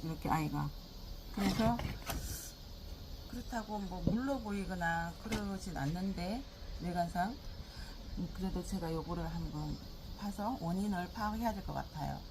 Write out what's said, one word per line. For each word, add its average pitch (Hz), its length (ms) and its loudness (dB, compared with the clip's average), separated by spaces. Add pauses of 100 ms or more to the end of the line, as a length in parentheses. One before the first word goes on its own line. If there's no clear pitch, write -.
이렇게 160 240 0
아이가. 147 420 4 (640)
그래서 214 420 6 (1500)
그렇다고 220 520 -2
뭐 185 220 -2
물러 247 360 4
보이거나 175 720 0 (120)
그러진 202 520 0
않는데 180 680 0 (380)
외관상. 175 540 2 (840)
음, 175 160 0
그래도 185 300 0
제가 170 280 0
요거를 165 360 0
한번 151 480 0 (400)
파서 208 440 0
원인을 180 520 2
파악해야 220 420 2
될 196 120 -4
것 147 80 -2
같아요. 139 460 -2 (100)